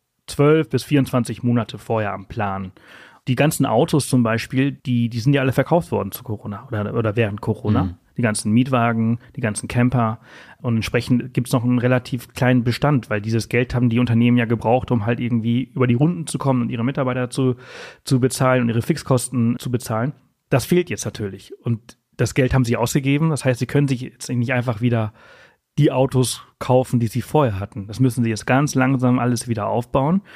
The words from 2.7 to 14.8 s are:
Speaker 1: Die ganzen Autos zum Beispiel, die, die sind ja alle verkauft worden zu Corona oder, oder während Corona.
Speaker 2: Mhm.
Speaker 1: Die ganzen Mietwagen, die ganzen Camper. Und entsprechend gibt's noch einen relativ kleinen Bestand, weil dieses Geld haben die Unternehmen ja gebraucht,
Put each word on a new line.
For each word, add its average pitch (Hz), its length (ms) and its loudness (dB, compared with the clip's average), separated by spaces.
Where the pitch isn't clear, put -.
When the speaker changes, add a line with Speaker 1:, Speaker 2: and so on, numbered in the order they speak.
Speaker 1:
Die 131 80 0
ganzen 143 320 2
Autos 131 420 2
zum 127 140 2
Beispiel, 117 480 0
die, 123 380 -2
die 117 100 -6
sind 131 160 2
ja 139 60 2
alle 131 120 0
verkauft 165 380 0
worden 98 220 -2
zu - 100 -14
Corona 104 460 -10
oder, 104 260 -4
oder 107 220 -2
während 104 240 -2
Corona. 107 420 0
Speaker 2:
Mhm. 90 120 -4
Speaker 1:
Die 120 60 -2
ganzen 107 300 0
Mietwagen, 117 680 2
die - 40 -8
ganzen 110 260 -4
Camper. 120 540 0
Und 120 160 -2
entsprechend 123 560 0
gibt's 127 200 -2
noch 123 120 2
einen 123 140 2
relativ 123 560 -2
kleinen 127 300 2
Bestand, 123 440 0
weil 104 140 -4
dieses 110 260 -2
Geld 123 260 0
haben 123 140 2
die 113 100 2
Unternehmen 120 380 4
ja 123 80 2
gebraucht, 117 460 0